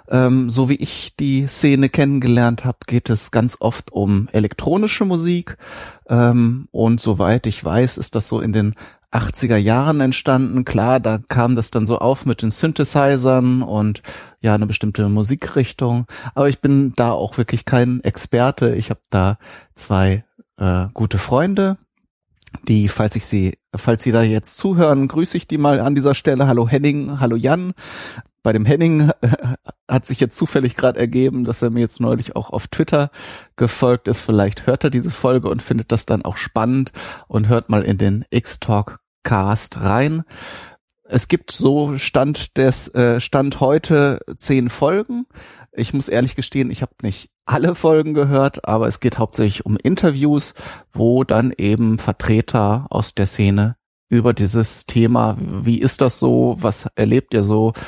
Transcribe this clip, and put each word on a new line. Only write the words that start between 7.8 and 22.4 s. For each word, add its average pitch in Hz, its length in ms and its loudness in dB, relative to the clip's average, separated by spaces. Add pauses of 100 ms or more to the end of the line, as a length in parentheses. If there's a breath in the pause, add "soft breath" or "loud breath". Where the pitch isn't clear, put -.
ist - 160 -10
das 107 140 -4
so 113 120 -2
in 113 140 -4
den 107 200 0 (400 loud breath)
achtziger 120 420 0
Jahren 131 440 2
entstanden. 127 640 0
Klar, 123 340 2
da 110 200 0 (100)
kam 120 260 2
das 113 160 -2
dann 107 160 -2
so 113 120 0
auf 131 280 0
mit 120 160 -2
den 110 80 -2
Synthesizern 131 1120 2
und 107 400 -2 (380 loud breath)
ja, 107 140 2
eine 107 120 0
bestimmte 104 420 -2
Musikrichtung. 120 1000 -2 (280 loud breath)
Aber 143 140 2
ich 135 120 -2
bin 139 360 2
da 120 160 2
auch 87 260 -4
wirklich 117 260 -2
kein 123 380 2
Experte. 120 720 0
Ich 110 160 -6
hab 110 80 -6 (120)
da 98 280 2 (380 loud breath)
zwei, 95 480 0 (320)
äh, 92 380 -2
gute 107 240 -2
Freunde, 190 600 0 (880)